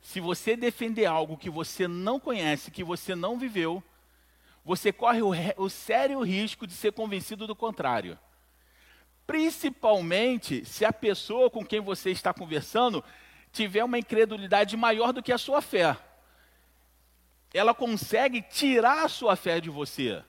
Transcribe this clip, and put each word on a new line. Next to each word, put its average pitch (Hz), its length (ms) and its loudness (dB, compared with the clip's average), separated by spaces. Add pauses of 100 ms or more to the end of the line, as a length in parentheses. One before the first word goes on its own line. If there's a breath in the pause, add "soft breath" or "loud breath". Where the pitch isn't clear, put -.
Se - 160 -8
você 180 340 -2
defender 226 520 0
algo 160 300 0
que 180 120 -10
você 165 400 -4
não 190 320 -2
conhece, 165 500 -2
que 185 140 -10
você 180 300 -6
não 196 240 -4
viveu, 190 440 -2 (800 soft breath)
você 185 300 0
corre 233 300 2
o 196 80 2
re-, 175 260 -2
o 190 140 -2
sério 269 500 0
risco 214 460 -2
de 175 80 -16
ser 208 180 0
convencido 214 540 -6
do 214 100 -8
contrário. 120 640 -2 (1080 soft breath)
Principalmente 226 1400 0
se - 180 -2
a 214 80 4
pessoa - 560 0
com 208 160 -4
quem 214 160 -2
você 190 300 -4
está 180 240 -2
conversando 190 680 0 (480 loud breath)
tiver 208 320 0
uma 240 160 0
incredulidade 208 760 2
maior 233 340 4
do 254 120 -4
que 247 100 0
a 240 60 2
sua 277 240 2
fé. 170 340 2 (1600 soft breath)
Ela 214 180 6
consegue 240 680 0
tirar 269 640 2
a - 20 0
sua 208 280 2
fé 170 220 0
de 165 120 -6
você. 135 580 -4